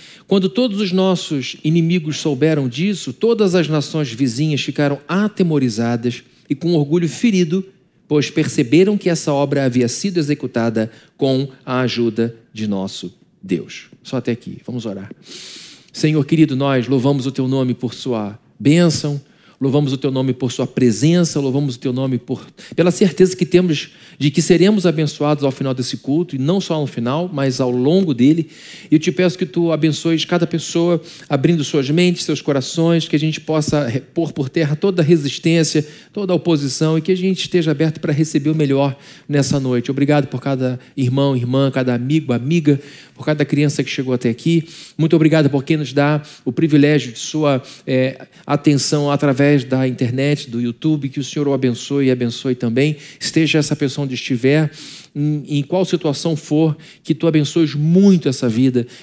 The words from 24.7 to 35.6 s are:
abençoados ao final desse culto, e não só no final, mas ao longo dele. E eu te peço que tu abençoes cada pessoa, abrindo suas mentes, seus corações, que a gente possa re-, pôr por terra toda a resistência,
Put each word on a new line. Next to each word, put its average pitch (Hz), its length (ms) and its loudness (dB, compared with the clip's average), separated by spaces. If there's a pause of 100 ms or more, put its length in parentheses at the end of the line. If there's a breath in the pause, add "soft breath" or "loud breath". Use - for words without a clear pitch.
abençoados 147 580 0
ao 139 80 2
final 135 240 -4
desse 123 220 -4
culto, 156 380 -2
e 131 40 -4
não 165 220 2
só 160 180 -4
no 143 80 -2
final, 139 440 -4
mas 135 300 -2
ao 127 80 0
longo 147 440 2
dele. 147 360 4 (400 loud breath)
E 147 60 6
eu 156 40 4
te 180 120 0
peço 180 260 0
que 185 80 -4
tu 170 260 0
abençoes 156 540 0
cada 170 220 0
pessoa, 170 540 0 (280 loud breath)
abrindo 147 340 2
suas 135 260 0
mentes, 175 340 2
seus 151 180 -4
corações, 160 640 0
que - 80 0
a 147 40 0
gente 156 200 -2
possa 151 480 0
re-, 117 120 -2
pôr 160 320 -4
por 135 180 -6
terra 151 260 -2
toda 180 280 0
a - 20 2
resistência, 156 800 2 (260 loud breath)